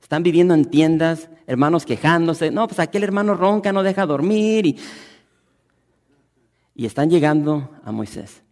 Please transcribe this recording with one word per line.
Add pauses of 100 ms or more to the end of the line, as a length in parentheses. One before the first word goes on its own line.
están
viviendo
en
tiendas, (200)
hermanos
quejándose,
no,
pues
aquel
hermano
ronca,
no
deja
dormir,
y, (2000)
y
están
llegando (140)
a
Moisés.